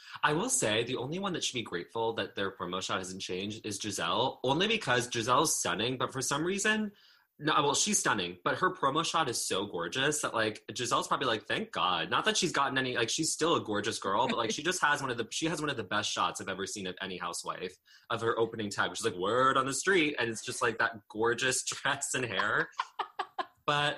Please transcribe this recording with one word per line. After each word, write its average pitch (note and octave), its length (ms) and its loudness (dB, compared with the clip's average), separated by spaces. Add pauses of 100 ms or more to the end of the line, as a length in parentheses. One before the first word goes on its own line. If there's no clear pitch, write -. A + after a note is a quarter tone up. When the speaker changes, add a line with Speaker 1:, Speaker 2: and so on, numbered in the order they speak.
(220)
Speaker 1:
I D3+ 120 2
will A3 160 0
say A2+ 340 2
the B2 120 -4
only C#3+ 220 -4
one G3 140 -4
that D3+ 100 -4
should - 120 -4
be A#2 80 -2
grateful A2+ 520 -2
that G2+ 200 -4
their G2 160 -2
promo F#2 320 -4
shot G#2 160 -2
hasn't F#2 240 -6
changed G2+ 420 -4
is G#2 160 -6
Giselle, F#2+ 640 0
only D#3+ 240 4
because B2 420 2
Giselle's B2+ 460 2
stunning, G#2+ 400 0
but B2+ 160 -2
for C3 80 -6
some D3 240 0
reason, G#3 460 0 (480)
no, D3 180 2
well, C#3+ 180 4
she's G#3 240 2
stunning, F#2 460 0
but C3+ 140 0
her F3+ 140 2
promo D3 300 2
shot D#3 280 2
is - 180 -2
so G2+ 180 2
gorgeous G#2 540 0
that, - 140 -2
like, A2 260 0 (160)
Giselle's C3 320 0
probably C#3+ 180 0
like, A2 200 2
"Thank A2+ 260 -2
God." E2+ 360 2
Not C3 180 0
that G#3+ 100 2
she's D#3+ 160 2
gotten C3+ 260 2
any, B2+ 160 0
like, A#2 140 2
she's D#3 240 0
still D#3 240 4
a A2 80 2
gorgeous G#2 340 0
girl, G#2+ 300 2
but, B2+ 80 0
like, A2+ 160 0
she D3 100 -4
Speaker 2:
<laughs> - 0 -
Speaker 1:
just F3+ 220 0
has D3 160 2
one C3+ 100 -2
of A#2 60 -2
the, A2+ 140 -4
she - 160 -2
has D#3 140 -2
one D3 100 -2
of B2+ 80 -4
the G#2+ 40 -4
best G#2+ 300 -2
shots F#2 280 0
I've G2 100 -6
ever F#2+ 160 -4
seen F#2+ 200 -6
of F#2 160 -4
any F#2+ 140 -6
housewife, E2+ 580 -6 (360)
of A#2 100 -2
her A#2 180 2
opening A2 320 -2
tag, G2 200 0
which F2+ 100 -8
is, G#2+ 60 -2
like, F#2 100 0
"Word B2 400 2
on C3 100 2
the C3+ 80 -2
street," D#3+ 460 2
and A#2 80 0
it's A2 160 -6
just, - 180 -8
like, A#2 160 2
that A2+ 140 2 (180)
gorgeous A#2+ 540 2
<laughs> - 20 -10
dress - 480 -2
and B2+ 120 0
hair. A2 420 0 (320)
Speaker 2:
<laughs> - 80 -6 (560)
Speaker 1:
But D3 340 2